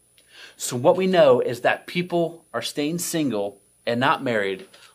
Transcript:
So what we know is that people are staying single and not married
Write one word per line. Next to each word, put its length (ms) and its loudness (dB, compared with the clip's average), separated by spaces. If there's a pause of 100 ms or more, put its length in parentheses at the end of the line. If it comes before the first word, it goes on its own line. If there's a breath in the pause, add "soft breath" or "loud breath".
(560 loud breath)
So 220 -8
what 180 4
we 120 0
know 320 6
is 220 -4
that 260 -2
people 680 -4
are 80 -6
staying 380 -6
single 600 -4 (280)
and 120 0
not 240 0
married 440 -4 (280 loud breath)